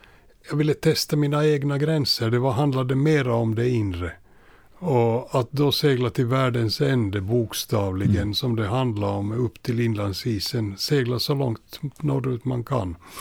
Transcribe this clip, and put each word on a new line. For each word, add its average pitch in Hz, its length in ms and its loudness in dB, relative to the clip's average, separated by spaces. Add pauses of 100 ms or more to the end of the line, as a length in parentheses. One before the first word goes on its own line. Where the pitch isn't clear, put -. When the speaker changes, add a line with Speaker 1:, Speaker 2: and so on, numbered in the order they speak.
(500)
Speaker 1:
jag 143 60 -2
ville 151 180 2
testa - 420 0
mina 147 300 2
egna 143 320 0
gränser. 147 520 0
Det 120 80 2
var, 127 140 2
handlade 131 420 2
mera 139 400 2
om 113 200 2
det 120 140 0
inre. 95 440 -2 (680)
Och 127 580 2
att 113 120 -4
då 139 200 2
segla 127 380 2
till 127 160 0
världens 120 540 0
ände, 117 400 0
bokstavligen, 101 1000 0
Speaker 2:
Mm. 101 120 -2
Speaker 1:
som 120 220 0
det 110 100 -2
handlar 107 420 -2
om, 101 240 -2
upp 117 300 -4
till 117 180 -2
inlandsisen, 104 960 -2
segla 123 400 0
så - 160 -2
långt 131 460 -4 (200)
norrut 131 440 -2
man 123 200 -2
kan. 98 320 -4 (240)